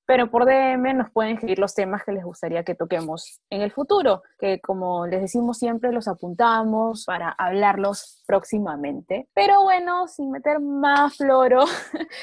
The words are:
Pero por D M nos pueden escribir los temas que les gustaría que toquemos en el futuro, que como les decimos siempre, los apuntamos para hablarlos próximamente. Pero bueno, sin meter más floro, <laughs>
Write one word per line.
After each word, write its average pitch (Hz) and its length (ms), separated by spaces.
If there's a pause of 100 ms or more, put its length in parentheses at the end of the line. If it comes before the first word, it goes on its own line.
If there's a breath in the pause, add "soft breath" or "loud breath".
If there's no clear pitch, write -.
Pero 247 260
por 233 140
D 262 280
M 254 220
nos 254 160
pueden 220 240
escribir 220 240
los 196 160
temas 196 280
que 220 80
les 196 120
gustaría 170 400
que 175 120
toquemos 165 640 (120)
en 202 100
el 208 100
futuro, 277 520 (160 soft breath)
que 190 220
como 180 460
les 185 140
decimos 240 380
siempre, 233 320
los 233 160
apuntamos 220 1000
para 175 240
hablarlos 196 960
próximamente. 190 1080
Pero 403 260
bueno, 359 460
sin 277 240
meter 294 280
más 285 580
floro, 262 480
<laughs> - 460 (120)